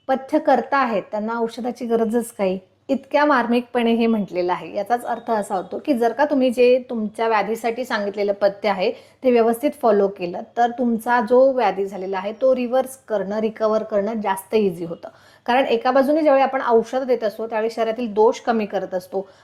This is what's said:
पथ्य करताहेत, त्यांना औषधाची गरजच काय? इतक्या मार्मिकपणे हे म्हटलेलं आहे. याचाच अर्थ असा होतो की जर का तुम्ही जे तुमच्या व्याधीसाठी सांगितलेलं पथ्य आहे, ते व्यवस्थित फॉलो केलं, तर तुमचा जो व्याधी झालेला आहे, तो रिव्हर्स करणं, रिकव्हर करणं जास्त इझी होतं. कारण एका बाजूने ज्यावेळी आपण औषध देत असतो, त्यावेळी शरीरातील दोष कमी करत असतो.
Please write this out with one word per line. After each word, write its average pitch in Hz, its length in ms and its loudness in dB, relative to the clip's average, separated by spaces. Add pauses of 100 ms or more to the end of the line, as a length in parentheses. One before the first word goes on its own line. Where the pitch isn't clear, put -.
पथ्य 262 300 0
करताहेत, 254 720 0
त्यांना 214 280 -4
औषधाची 233 480 -6
गरजच 226 440 0
काय? 190 280 -2 (300)
इतक्या 285 360 0
मार्मिकपणे 240 680 2
हे 226 120 2
म्हटलेलं 180 460 0
आहे. 170 240 -6
याचाच 233 280 -2
अर्थ 233 260 -6
असा 208 240 -2
होतो 196 320 -6
की 294 80 2
जर 233 180 0
का 277 120 0
तुम्ही 269 260 2
जे 247 400 4
तुमच्या 226 380 -4
व्याधीसाठी 226 560 -2
सांगितलेलं 208 480 -4
पथ्य 202 360 0
आहे, 196 240 0
ते - 380 -4
व्यवस्थित 233 400 2 (120)
फॉलो 202 260 4
केलं, 185 320 -8 (160)
तर 240 140 2
तुमचा 240 500 0
जो 254 320 4
व्याधी 196 340 0
झालेला 190 320 -6
आहे, 196 140 -6
तो 262 220 2
रिव्हर्स 254 420 -2
करणं, 202 420 -4
रिकव्हर 220 440 -2
करणं 214 380 -2
जास्त 190 340 -4
इझी 185 300 0
होतं. 170 240 -12 (380)
कारण 254 180 2
एका 233 260 0
बाजूने 277 320 2
ज्यावेळी 269 220 4
आपण 262 240 -2
औषध 226 340 2
देत 247 220 -2
असतो, 220 220 -4
त्यावेळी 226 240 -2
शरीरातील 226 440 -4
दोष 220 260 4
कमी 226 260 -2
करत 190 280 -6
असतो. 190 340 -6 (160)